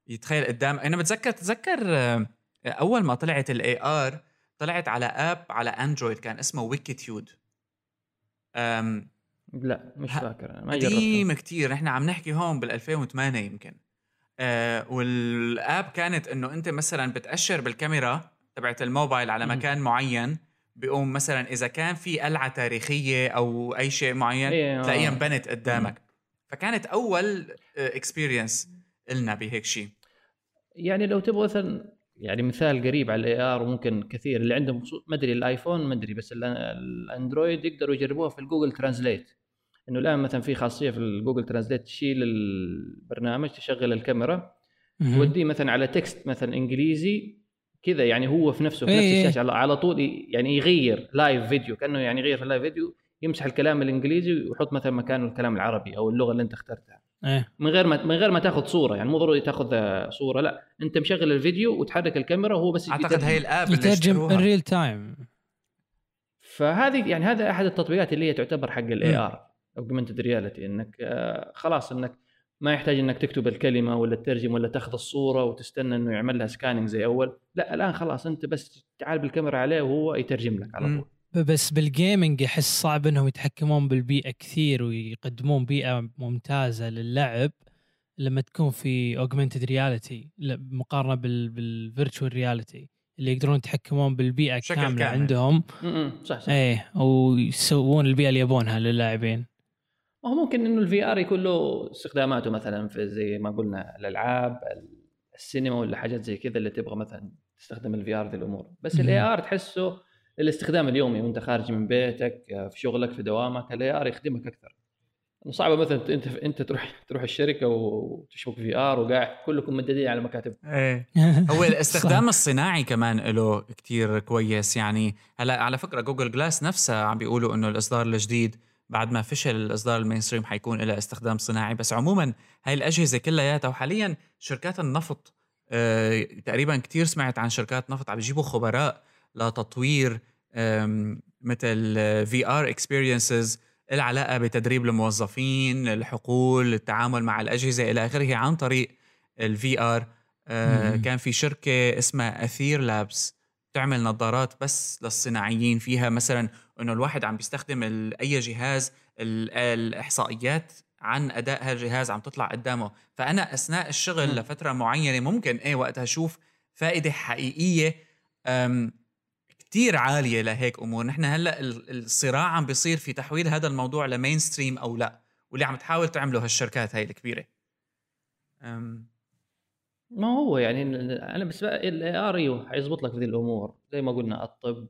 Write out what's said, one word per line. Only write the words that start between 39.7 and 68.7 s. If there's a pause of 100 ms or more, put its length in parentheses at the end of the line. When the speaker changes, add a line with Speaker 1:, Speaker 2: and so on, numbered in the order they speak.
Speaker 2:
إنه
الآن
مثلًا
في
خاصية
في
الجوجل
ترانزليت
تشيل
البرنامج،
تشغل
الكاميرا، (480)
Speaker 3:
مهم.
Speaker 2:
توديه
مثلًا
على
تكست
مثلًا
إنجليزي (460)
كذا،
يعني
هو
في
نفسه،
في
Speaker 3:
إيه،
Speaker 2:
نفس
Speaker 3:
إيه.
Speaker 2:
الشاشة
على،
على
طول
ي-،
يعني
يغير
لايف
فيديو،
كأنه
يعني
يغير
في
اللايف
فيديو، (260)
يمسح
الكلام
الإنجليزي
ويحط
مثلًا
مكانه
الكلام
العربي
أو
اللغة
اللي
أنت
اخترتها. (240)
Speaker 3:
إيه. (120)
Speaker 2:
من
غير
ما،
من
غير
ما
تاخذ
صورة،
يعني
مو
ضروري
تاخذ،
آه،
صورة،
لا، (180)
أنت
مشغل
الفيديو
وتحرك
الكاميرا
وهو
بس
Speaker 1:
أعتقد
Speaker 2:
يترجم.
Speaker 1:
هاي
الآب
اللي
Speaker 3:
يترجم
Speaker 1:
اشتروها.
Speaker 3:
in
real
time. (1120)
Speaker 2:
فهذه،
يعني
هذا
أحد
التطبيقات
اللي
هي
تعتبر